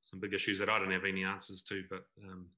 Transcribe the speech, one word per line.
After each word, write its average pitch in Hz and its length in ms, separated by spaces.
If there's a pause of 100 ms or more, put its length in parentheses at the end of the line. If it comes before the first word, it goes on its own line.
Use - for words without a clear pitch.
some - 160
big 98 160
issues 98 240
that 101 100
I 110 80
don't 95 140
have 92 140
any 95 180
answers 95 400
to, 98 260
but, 92 140 (260)
um, 90 160 (120)